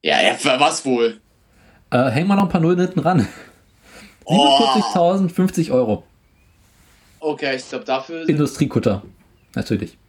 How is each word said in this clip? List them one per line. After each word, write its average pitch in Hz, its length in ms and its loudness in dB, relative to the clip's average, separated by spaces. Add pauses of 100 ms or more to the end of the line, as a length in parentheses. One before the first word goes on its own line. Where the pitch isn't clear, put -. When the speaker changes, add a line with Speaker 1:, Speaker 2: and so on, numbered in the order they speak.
Speaker 1:
Ja, - 180 0
ja, 95 120 2 (100)
wa-, 135 160 0
was 151 260 0
wohl? 117 340 0 (680)
Speaker 2:
Äh, 127 200 0
häng 151 180 -2
mal 202 80 4
noch 196 80 2
ein 175 60 0
paar 175 120 0
Nullen 175 180 2
hinten 180 200 -2
ran. 151 280 2 (960)
Speaker 1:
Oh. 160 100 0
Speaker 2:
Siebenundvierzigtausend 185 960 4
fünfzig 185 400 -2
Euro. 120 320 0 (1160)
Speaker 1:
Okay, 143 360 -4
ich - 120 -12
glaub, 117 180 -10
dafür 135 340 -6
sind 165 100 -2
Speaker 2:
Industriekutter. 135 720 0 (540)
Natürlich. 110 420 -6 (120)